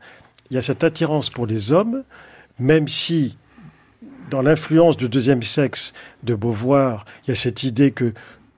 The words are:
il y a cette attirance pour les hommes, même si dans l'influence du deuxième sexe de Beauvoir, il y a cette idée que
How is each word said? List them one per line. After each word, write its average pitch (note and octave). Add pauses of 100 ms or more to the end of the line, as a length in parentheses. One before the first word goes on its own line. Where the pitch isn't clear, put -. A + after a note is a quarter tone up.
(520)
il B2+
y -
a B2+
cette C3
attirance D#3
pour A#2+
les A2
hommes, A#3 (540)
même D3
si D3+ (920)
dans C3+
l'influence D#3
du B2+
deuxième B2
sexe - (300)
de A#2
Beauvoir, A#2+ (200)
il -
y B2+
a -
cette -
idée C3
que A#2 (440)